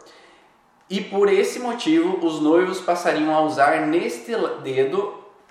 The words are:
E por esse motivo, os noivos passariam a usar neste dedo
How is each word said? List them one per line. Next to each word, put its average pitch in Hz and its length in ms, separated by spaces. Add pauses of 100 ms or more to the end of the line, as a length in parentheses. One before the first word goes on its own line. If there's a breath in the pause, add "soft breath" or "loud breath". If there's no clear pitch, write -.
(920 soft breath)
E 190 100
por 196 320
esse - 260
motivo, 190 680
os 156 160
noivos 175 380
passariam 156 560
a 156 60
usar 151 460
neste 190 460 (300)
dedo 135 520 (360)